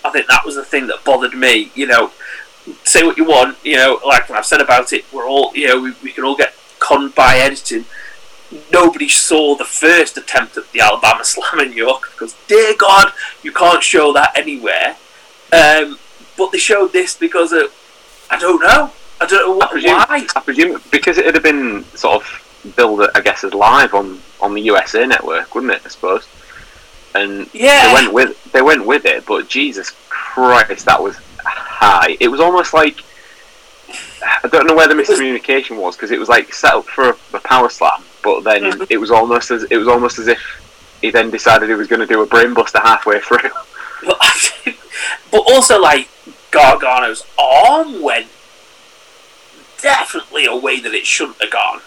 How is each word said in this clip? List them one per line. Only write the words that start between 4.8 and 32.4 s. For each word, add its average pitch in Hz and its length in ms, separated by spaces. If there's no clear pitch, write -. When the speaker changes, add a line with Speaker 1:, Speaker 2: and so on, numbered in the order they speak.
Speaker 1:
it, - 200
we're 127 160
all, 139 260
you 139 140
know, 127 120
we, 127 120
we 131 100
can 131 120
all 135 120
get - 180
conned 139 360
by 131 220
editing. 131 480
Nobody 156 360
saw 151 460
the - 100
first 165 520
attempt - 400
at - 160
the 113 80
Alabama 110 440
<laughs> - 0
Slam - 360
in 127 140
York 117 380
because, - 220
dear 214 280
God, 196 360
you 147 100
can't 175 300
show 151 320
that 139 220
anywhere. 139 600
Um, 156 460
but - 160
they 370 60
showed 202 340
this 185 240
because 170 360
of, 160 200
I - 80
don't 170 220
know. 277 300
I 170 60
don't 370 200
know - 20
Speaker 2:
I - 60
Speaker 1:
wh- - 40
Speaker 2:
presume, - 220
Speaker 1:
why. 285 420
Speaker 2:
I 139 60
presume 156 400
because 160 280
it 165 140
had 156 100
been 131 420
sort 104 280
of - 540
billed, 107 380
I 104 60
guess, 98 240
as 95 100
live 113 400
on, 95 260
on 101 140
the 104 80
U 107 140
S - 180
A 117 120
Network, - 480
wouldn't 120 180
it? - 120
I - 40
suppose. 92 380
And 101 380
Speaker 1:
Yeah. 269 360
Speaker 2:
they 247 60
went - 200
with, - 380
they 131 100
went 139 240
with 139 180
it, - 220
but - 220
Jesus 131 420
Christ, 120 760
that - 140
was 98 160
high. 85 760
It 117 100
was 135 120